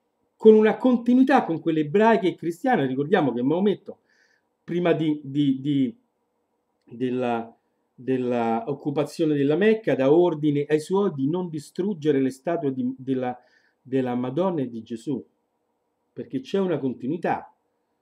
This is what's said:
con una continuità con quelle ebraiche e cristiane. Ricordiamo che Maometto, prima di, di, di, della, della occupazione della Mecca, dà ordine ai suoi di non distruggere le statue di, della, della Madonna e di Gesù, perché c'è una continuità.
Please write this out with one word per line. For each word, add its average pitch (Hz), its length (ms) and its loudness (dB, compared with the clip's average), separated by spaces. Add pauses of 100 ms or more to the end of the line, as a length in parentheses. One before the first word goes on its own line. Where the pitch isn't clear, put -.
(380)
con 220 180 10
una 214 200 4
continuità 254 720 4
con 160 160 -4
quelle 160 200 -2
ebraiche 196 460 2
e 156 80 -2
cristiane. 165 500 -2
Ricordiamo 143 460 0
che 120 100 -4
Maometto, 175 580 -2 (640)
prima 175 280 -2
di, 151 320 -2
di, 135 380 -2
di, 135 360 -2 (840)
della, 120 720 -4 (420)
della 120 720 -2
occupazione 151 680 -2
della 143 200 2
Mecca, 214 400 2
dà 131 160 2
ordine 151 560 2
ai 151 140 0
suoi 190 320 -2
di 135 160 -2
non 175 200 -4
distruggere 156 720 -2
le 131 80 0
statue 147 440 -4
di, 127 240 -4
della, 127 400 -4 (440)
della 131 340 -2
Madonna 143 460 -2
e 123 80 -4
di 113 140 -12
Gesù, 117 420 -8 (880)
perché 131 280 -10
c'è 196 180 -4
una 180 180 -2
continuità. 135 760 -6 (480)